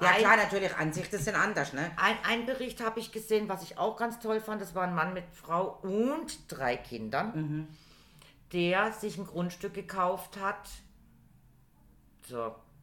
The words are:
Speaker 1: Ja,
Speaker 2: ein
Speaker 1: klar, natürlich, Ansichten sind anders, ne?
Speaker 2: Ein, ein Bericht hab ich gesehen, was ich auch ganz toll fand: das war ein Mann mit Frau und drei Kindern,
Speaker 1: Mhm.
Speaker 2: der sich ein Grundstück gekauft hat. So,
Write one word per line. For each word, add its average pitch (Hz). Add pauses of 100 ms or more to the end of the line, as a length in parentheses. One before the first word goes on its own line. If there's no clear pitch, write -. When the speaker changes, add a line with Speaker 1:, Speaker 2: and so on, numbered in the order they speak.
Speaker 1:
Ja, 180
Speaker 2:
ein 185
Speaker 1:
klar, 214
natürlich, 190
Ansichten 160
sind 185
anders, 170
ne? 160
Speaker 2:
Ein, 214 (100)
ein 233
Bericht 254
hab 226
ich 226
gesehen, 214
was 180
ich -
auch 208
ganz 226
toll 220
fand: 214
das 190
war 185
ein 180
Mann 170
mit 180
Frau 175
und 240 (120)
drei 131
Kindern, 123
Speaker 1:
Mhm. 156 (840)
Speaker 2:
der 185
sich 190
ein 196
Grundstück 175
gekauft 190
hat. 196 (1600)
So, 117 (260)